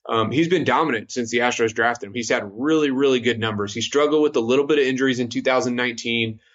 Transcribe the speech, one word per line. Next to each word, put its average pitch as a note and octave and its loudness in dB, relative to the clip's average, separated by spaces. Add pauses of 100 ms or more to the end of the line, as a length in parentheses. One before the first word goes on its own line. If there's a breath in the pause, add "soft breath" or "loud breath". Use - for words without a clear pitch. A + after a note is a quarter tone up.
Um, A2+ 0
he's E3 2
been E3+ 0
dominant B2+ 0
since A#2+ -6
the A#2+ 0
Astros A#2+ 0
drafted A#2 -2
him. G2+ -16
He's A#2 -6
had B2 0
really, C#3 0
really C3 2
good A2+ 0
numbers. G#2 -4
He A#2 -6
struggled D3 2
with D3 0
a C3 2
little C3 2
bit D3 4
of C3+ 4
injuries C3 0
in B2 -2
two B2 -6
thousand B2+ 2
nineteen. A#2 -4 (140)